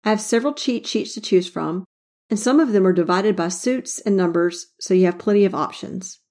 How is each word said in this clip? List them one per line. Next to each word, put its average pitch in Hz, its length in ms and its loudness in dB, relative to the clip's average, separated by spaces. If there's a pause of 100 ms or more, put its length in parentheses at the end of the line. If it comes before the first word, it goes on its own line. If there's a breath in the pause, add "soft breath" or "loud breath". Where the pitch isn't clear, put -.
I 214 60 -2
have 214 100 2
several 240 340 0
cheat 240 320 -4
sheets - 280 -4
to 220 80 -12
choose 180 260 2
from, 170 380 -6 (440)
and 214 80 -2
some 262 220 2
of 262 140 2
them 190 120 4
are 180 60 4
divided 180 420 2
by 175 140 -2
suits - 540 -4
and 202 160 0
numbers, 175 640 0
so - 120 -2
you 185 120 6
have 175 140 0
plenty 208 260 4
of 185 100 0
options. - 640 -8 (120)